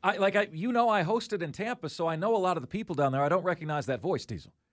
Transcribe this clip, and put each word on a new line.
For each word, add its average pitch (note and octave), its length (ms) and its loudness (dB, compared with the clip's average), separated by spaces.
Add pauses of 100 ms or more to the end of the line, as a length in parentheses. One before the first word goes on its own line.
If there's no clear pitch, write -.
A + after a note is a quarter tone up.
I, G3 140 2
like, G3 180 2
I, G#3 180 2
you F#3 180 -2
know, A#3+ 160 4
I G#3 160 4
hosted G#3+ 380 -2
in D#3+ 100 -4
Tampa, A3 380 -6
so E3 180 -4
I E3 80 -2
know G3 200 0
a - 20 4
lot F#3 180 2
of D#3 60 -2
the B2 60 -8
people G3 280 -6
down C#3 160 4
there. C3+ 120 2
I C#3+ 60 2
don't F3 140 2
recognize D3+ 440 -2
that B2+ 120 -2
voice, D3 260 -2
Diesel. F2 280 -10 (200)